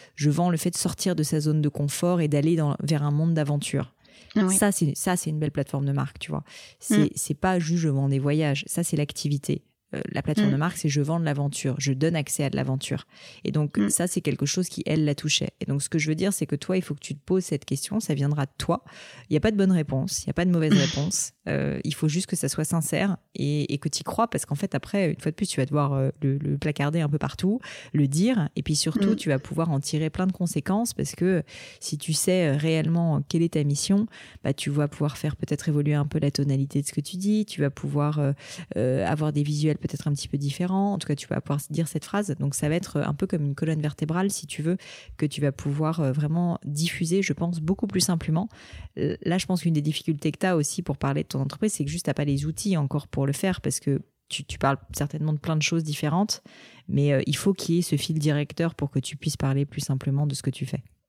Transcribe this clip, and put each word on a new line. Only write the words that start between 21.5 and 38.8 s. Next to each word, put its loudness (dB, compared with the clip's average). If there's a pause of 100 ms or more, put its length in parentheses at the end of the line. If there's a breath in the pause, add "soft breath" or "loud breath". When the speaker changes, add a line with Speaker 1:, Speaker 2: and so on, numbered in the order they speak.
Speaker 1:
il -4
faut 0
juste -2
que -4
ça -2
soit -2
sincère 0 (200)
et, 0
et -2
que -2
t'y -4
crois, 0
parce -4
qu'en -4
fait, -4
après, 0
une -6
fois -2
de -6
plus, -2
tu -2
vas 2
devoir, 0
euh, 2 (100)
le, 0
le -2
placarder 0
un 2
peu 0
partout, 0 (320 loud breath)
le 4
dire, 2
et -4
puis 0
surtout, 2
Speaker 2:
Mm. 2
Speaker 1:
tu -4
vas 4
pouvoir -2
en 2
tirer -2
plein 0
de 2
conséquences, 0
parce -4
que 2 (340 loud breath)
si -6
tu -4
sais, 2
euh, 4
réellement 2
quelle 2
est 2
ta 2
mission, 2 (360 loud breath)
bah, 0
tu -4
vas 2
pouvoir -2
faire -4
peut-être -4
évoluer 2
un 2
peu -2
la 2
tonalité 0
de -4
ce -10
que -2
tu -8
dis, 2
tu -6
vas 2
pouvoir, 0
euh, 2 (440 loud breath)
euh, 2